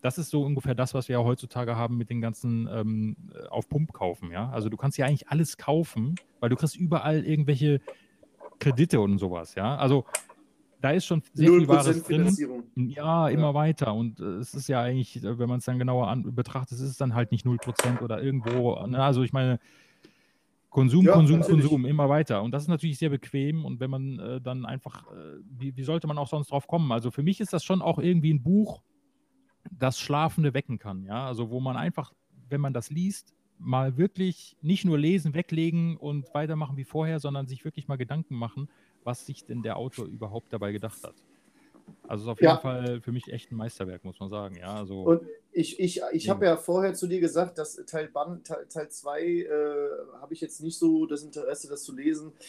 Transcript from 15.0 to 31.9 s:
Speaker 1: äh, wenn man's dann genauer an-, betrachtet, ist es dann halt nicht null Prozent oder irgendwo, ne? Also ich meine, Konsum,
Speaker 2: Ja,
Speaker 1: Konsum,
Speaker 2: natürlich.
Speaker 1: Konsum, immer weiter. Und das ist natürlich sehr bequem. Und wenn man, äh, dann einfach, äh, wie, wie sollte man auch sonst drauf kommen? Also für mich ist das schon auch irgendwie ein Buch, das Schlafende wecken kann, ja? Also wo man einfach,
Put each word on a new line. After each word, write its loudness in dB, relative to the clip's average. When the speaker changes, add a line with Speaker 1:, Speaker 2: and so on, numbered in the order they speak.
Speaker 1:
äh, -4
wenn 0
man's -2
dann -2
genauer 2
an-, -4
betrachtet, -6
ist -6
es -6
dann 0
halt 0
nicht -2
null 2
Prozent -2
oder -4
irgendwo, 0
ne? 0
Also 4
ich -2
meine, 2
Konsum, 6
Speaker 2:
Ja, 10
Speaker 1:
Konsum, 10
Speaker 2:
natürlich. 2
Speaker 1:
Konsum, 4
immer 2
weiter. 2
Und 0
das 0
ist -6
natürlich 0
sehr 0
bequem. -2
Und -6
wenn -4
man, -6
äh, -8
dann -8
einfach, -12
äh, -18
wie, -10
wie -8
sollte -2
man -2
auch -4
sonst -4
drauf -2
kommen? 2
Also 0
für -4
mich 2
ist -4
das -2
schon 0
auch 2
irgendwie 4
ein 2
Buch, 2
das -2
Schlafende 0
wecken -4
kann, -10
ja? -6
Also -4
wo -4
man -4
einfach, -6